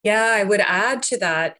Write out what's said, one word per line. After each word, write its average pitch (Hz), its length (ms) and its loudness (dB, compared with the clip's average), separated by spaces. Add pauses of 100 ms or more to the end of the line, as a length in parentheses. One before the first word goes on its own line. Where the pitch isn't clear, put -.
Yeah, 220 280 2
I 208 120 2
would 202 160 2
add 226 420 0
to 240 160 -4
that, 165 420 -2